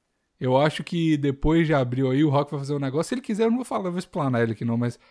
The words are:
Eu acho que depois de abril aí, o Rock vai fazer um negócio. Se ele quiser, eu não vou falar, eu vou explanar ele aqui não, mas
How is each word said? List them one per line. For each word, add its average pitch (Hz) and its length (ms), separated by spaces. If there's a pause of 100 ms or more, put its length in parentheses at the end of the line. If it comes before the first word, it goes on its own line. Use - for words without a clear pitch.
(400)
Eu 131 180
acho 151 280
que 165 320
depois 147 500
de 156 60
abril 131 380
aí, 139 120
o 156 60
Rock 143 220
vai 151 100
fazer 139 120
um 143 60
negócio. 139 300
Se 254 60
ele 254 60
quiser, 214 240
eu 226 40
não 233 80
vou 254 80
falar, 226 220
eu 175 40
vou 175 80
explanar 139 420
ele 113 120
aqui 110 120
não, 117 120
mas 120 200 (140)